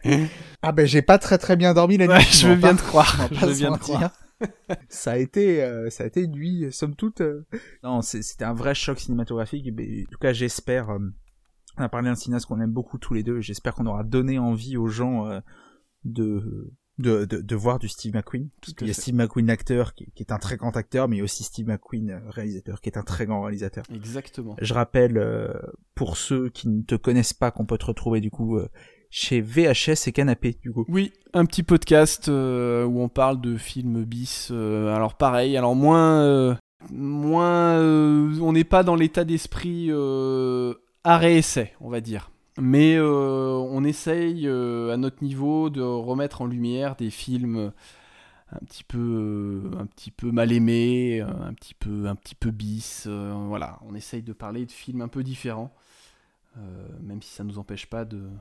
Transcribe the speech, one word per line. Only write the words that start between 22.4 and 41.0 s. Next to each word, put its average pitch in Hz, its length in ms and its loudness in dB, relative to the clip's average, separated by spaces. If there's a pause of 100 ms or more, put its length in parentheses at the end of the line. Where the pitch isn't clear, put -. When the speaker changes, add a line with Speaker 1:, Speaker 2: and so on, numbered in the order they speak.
Speaker 2:
qui - 80 -10
est 104 80 -8
un 101 60 -6
très 92 220 -6
grand 104 160 -4
réalisateur. 101 420 -8 (100)
Speaker 1:
Exactement. 113 680 -12
Speaker 2:
Je 113 120 -2
rappelle, 120 440 4
euh, 110 360 -2 (420)
pour 87 220 -4
ceux 127 320 -2
qui - 200 -8
ne 107 140 2
te - 120 -2
connaissent 120 380 2
pas, 120 180 0
qu'on 110 140 -4
peut 110 120 -2
te - 80 -10
retrouver 113 360 -2
du 107 100 -4
coup, 110 260 -2
euh, 92 120 -4 (440)
chez - 280 0
V 117 260 2
H 143 240 2
S - 160 0
et 120 60 -2
Canapé, 127 480 0
du 120 100 -10
coup. 113 160 -2
Speaker 1:
Oui, 190 240 0 (220)
un 175 120 6
petit - 180 -2
podcast, 156 640 6
euh, 123 560 0
où 123 160 0
on 120 80 0
parle 131 320 0
de 117 160 -4
films 117 480 -4
bis. 120 460 -8
Euh, 107 440 0
alors 110 200 0
pareil, 131 420 2
alors 123 180 2
moins, 160 460 6
euh, 135 340 4 (360)
moins, 165 840 2
euh, 151 640 4
on 160 120 2
n'est 160 100 6
pas 185 200 6
dans 175 120 4
l'état 160 300 2
d'esprit, 170 640 -4
euh, 131 840 -2 (300)